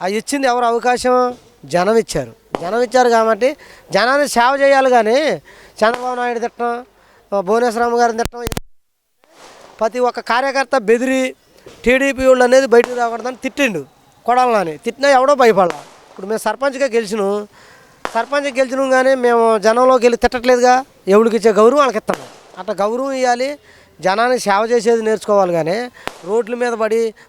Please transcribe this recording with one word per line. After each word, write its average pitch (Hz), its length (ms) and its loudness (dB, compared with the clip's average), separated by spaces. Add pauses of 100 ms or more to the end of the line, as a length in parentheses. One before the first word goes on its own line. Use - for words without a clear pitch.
ఆ 180 40 -6
ఇచ్చింది 226 400 -4
ఎవరు 247 180 0
అవకాశం? 247 680 0 (300)
జనం 175 320 0
ఇచ్చారు. 139 360 -2 (280)
జనం 202 220 -4
ఇచ్చారు 247 260 2
కాబట్టి 226 480 0 (360)
జనాన్ని 247 360 0
సేవ 254 320 0
చేయాలి 269 300 4
కానీ 233 300 2 (640)
చంద్రబాబు 247 300 -2
నాయుడు 240 240 -4
తిట్టడం, 240 460 -6 (560)
భువనేశ్వరమ్మ 233 600 0
గారిని 226 180 0
తిట్టడం, 233 280 -8 (1300)
ప్రతి 220 180 -4
ఒక్క 247 220 -2
కార్యకర్త 269 580 -2
బెదిరి 262 560 0 (500)
టీడీపీ 262 420 0
వాళ్ళు 254 180 6
అనేది 262 220 4
బయటకు 240 280 2
రాకూడదని 233 420 -6
తిట్టిండు 214 640 -6 (280)
కొడాలి 247 260 2
నాని. 165 260 -2
తిట్టినా 262 320 -2
ఎవడో 269 240 4
భయపడాల. 208 340 4 (420)
ఇప్పుడు 190 160 -16
మేము 214 120 -4
సర్పంచ్గా 262 480 -4
గెలిచినాం, 208 640 -4 (680)
సర్పంచ్గా 277 340 -4
గెలిచినాం 262 420 -2
కానీ 262 240 2
మేము 233 440 2
జనంలోకి 240 460 2
వెళ్ళి 240 120 2
తిట్టట్లేదుగా. 247 680 2 (240)
ఎవరికి 220 280 4
ఇచ్చే 214 160 2
గౌరవం 226 260 4
వాళ్ళకి 247 200 0
ఇస్తాము. 151 280 -6 (340)
అట్లా 196 260 -4
గౌరవం 254 260 -6
ఇవ్వాలి, 254 460 -2 (420)
జనానికి 220 380 0
సేవ 202 320 -2
చేసేది 233 320 0
నేర్చుకోవాలి. 202 500 0
కానీ 180 380 -4 (340)
రోడ్ల 220 300 -4
మీద 240 180 -2
పడి 220 420 -2 (140)